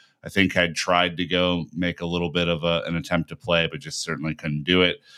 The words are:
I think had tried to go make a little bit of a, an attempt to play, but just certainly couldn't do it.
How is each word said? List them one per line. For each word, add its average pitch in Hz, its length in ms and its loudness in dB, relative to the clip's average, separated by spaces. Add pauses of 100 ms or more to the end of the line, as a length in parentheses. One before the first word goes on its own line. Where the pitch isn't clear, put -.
(220)
I - 60 -14
think 95 260 2
had 87 220 2
tried 87 400 2
to 90 100 -4
go 87 460 0
make 87 300 -4
a 87 40 -4
little 85 260 -2
bit 85 180 0
of 80 140 -2
a, 85 220 0
an 85 120 -4
attempt 85 320 -2
to 85 80 -12
play, 85 340 0
but 80 80 -10
just 76 220 -10
certainly 78 340 -4
couldn't 76 280 -4
do 90 180 4
it. 87 160 2 (200)